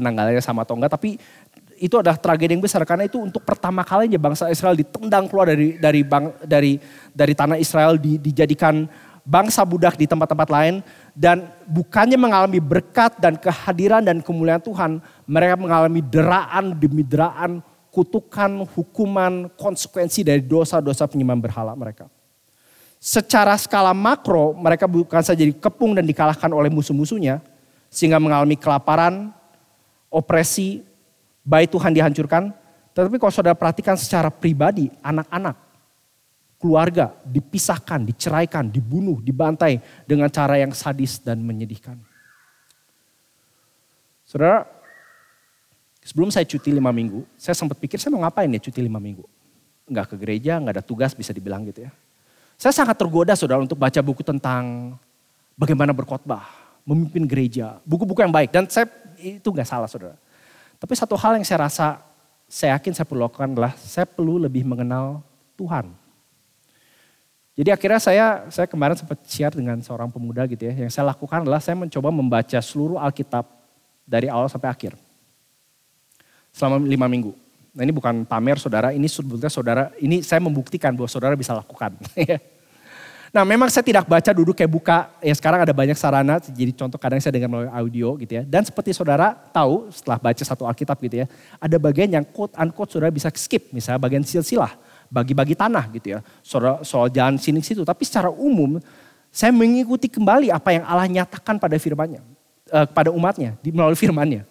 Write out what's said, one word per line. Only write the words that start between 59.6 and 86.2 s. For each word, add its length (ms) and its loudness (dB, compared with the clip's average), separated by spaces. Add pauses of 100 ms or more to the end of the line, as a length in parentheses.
salah, 240 -6
saudara. 240 -16 (640)
Tapi 160 -8
satu 240 -2
hal 160 2
yang 80 -2
saya 240 0
rasa, 320 -2 (480)
saya 320 0
yakin 160 -6
saya 160 -6
perlu 160 -2
lakukan 320 -6
adalah 160 0
saya 320 -6
perlu 320 -2
lebih 240 -2
mengenal 640 -6 (340)
Tuhan. 320 -6 (1700)
Jadi 160 2
akhirnya 240 2
saya, 280 4 (260)
saya 180 -2
kemarin 240 0
sempat 320 -10
share 320 -4
dengan 240 -4
seorang 300 -10
pemuda 340 -6
gitu 240 -8
ya. 160 -6
Yang 80 -8
saya 160 0
lakukan 320 -6
adalah 160 0
saya 160 -6
mencoba 400 -4
membaca 480 0
seluruh 400 -6
Alkitab 480 -6 (560)
dari 240 -2
awal 160 -2
sampai 240 -6
akhir. 220 -10 (1600)
Selama 320 0
lima 240 0
minggu. 240 -4 (400)
Nah, 80 -8
ini 80 0
bukan 320 -2
pamer, 400 0
saudara, 320 -2
ini 160 0
sebetulnya 400 -6
saudara, 480 -2
ini 240 0
saya 160 0
membuktikan 560 -2
bahwa 160 -6
saudara 240 -2
bisa 220 -6
lakukan. 400 -10 (180)
<laughs> 380 -4 (840)
Nah, 80 4
memang 240 4
saya 160 2
tidak 240 4
baca 240 4
duduk 240 4
kayak 160 2
buka, 480 0
ya 160 0
sekarang 320 2
ada 80 2
banyak 240 0
sarana, 400 2